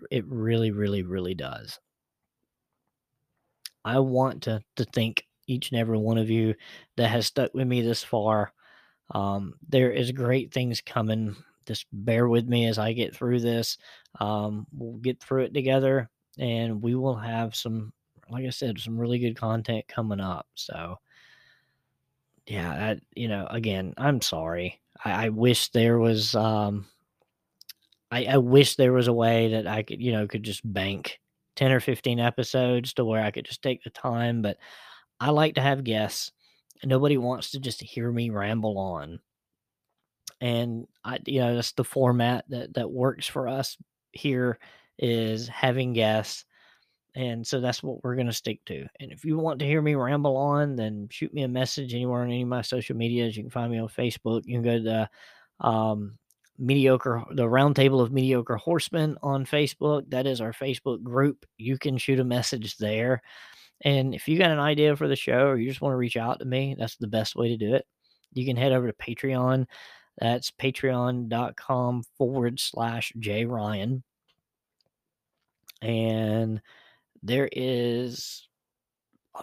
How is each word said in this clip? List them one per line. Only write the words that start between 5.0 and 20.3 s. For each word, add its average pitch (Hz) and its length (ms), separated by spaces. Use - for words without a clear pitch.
each 127 240
and 120 100
every 113 160
one 110 220
of 110 100
you 113 260
that 117 100
has 110 180
stuck - 280
with 131 120
me 123 140
this 117 240
far. 107 480
Um, 98 420
there 127 240
is 123 220
great 127 400
things 123 300
coming. 110 540
Just - 260
bear 117 380
with 117 180
me 120 200
as 110 100
I 110 160
get 117 240
through 123 240
this. 117 380
Um, 107 460
we'll 117 220
get 123 240
through 131 220
it - 100
together, 135 560
and 117 440
we 120 140
will 131 200
have 113 380
some, 110 380
like 123 160
I 127 60
said, 117 280
some 113 200
really 120 220
good 117 160
content 113 520
coming 107 320
up. 92 340